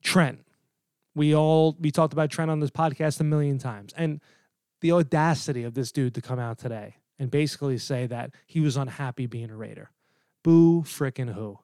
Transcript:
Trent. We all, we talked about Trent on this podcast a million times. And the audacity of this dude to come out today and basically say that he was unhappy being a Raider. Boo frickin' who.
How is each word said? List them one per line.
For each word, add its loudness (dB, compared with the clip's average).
Trent. 2
We 4
all, 4
we 0
talked 2
about 0
Trent -4
on 0
this -2
podcast -2
a 2
million 0
times. -10
And -4
the 2
audacity 2
of -8
this -4
dude 0
to -8
come -6
out -6
today -10
and -6
basically -2
say -4
that -10
he -4
was 2
unhappy -6
being -10
a -16
Raider. -14
Boo 6
frickin' -4
who. -10